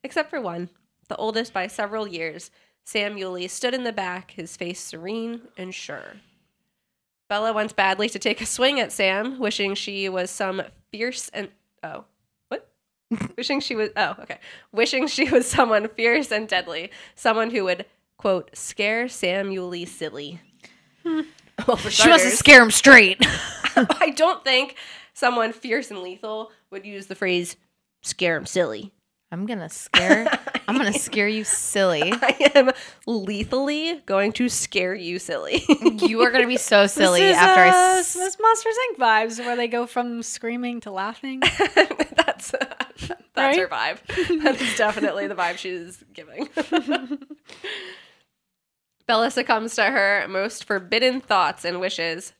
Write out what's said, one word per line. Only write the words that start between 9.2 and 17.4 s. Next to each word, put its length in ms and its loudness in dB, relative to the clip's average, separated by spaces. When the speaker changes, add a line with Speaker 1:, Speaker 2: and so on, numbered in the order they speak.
Speaker 1:
wishing 380 -2
she 320 -8
was 240 -4
some 300 -6
fierce 380 -8
and, 200 -10
oh, 180 -12
what? 200 -10
<laughs> 340 -8
Wishing 240 -4
she 160 -6
was, 200 -2
oh, 220 -2
okay. 200 -16
Wishing 340 0
she 240 -2
was 160 4
someone 440 2
fierce 420 0
and 160 -4
deadly, 420 -4
someone 360 0